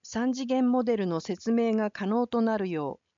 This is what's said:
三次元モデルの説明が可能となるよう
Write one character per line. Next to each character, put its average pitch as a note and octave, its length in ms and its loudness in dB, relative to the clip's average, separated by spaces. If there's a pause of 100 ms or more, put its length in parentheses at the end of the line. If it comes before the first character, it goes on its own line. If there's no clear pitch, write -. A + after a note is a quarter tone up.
三 B3 320 -2
次 C4 120 -4
元 B3+ 260 2
モ B3+ 140 2
デ A#3 100 2
ル G3 120 0
の E3 120 0
説 G3+ 320 -4
明 A#3 240 2
が G#3+ 160 0
可 - 140 -6
能 A#3 200 0
と A#3 140 -2
な A3 180 2
る F#3+ 120 -2
よ D3+ 340 -4
う - 20 -20 (120)